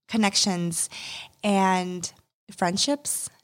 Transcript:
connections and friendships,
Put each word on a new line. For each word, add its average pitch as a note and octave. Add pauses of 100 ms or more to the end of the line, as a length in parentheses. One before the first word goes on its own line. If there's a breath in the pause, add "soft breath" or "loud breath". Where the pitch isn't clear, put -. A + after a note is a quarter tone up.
connections F#3+ (520 loud breath)
and F#3 (380)
friendships, G3+ (140)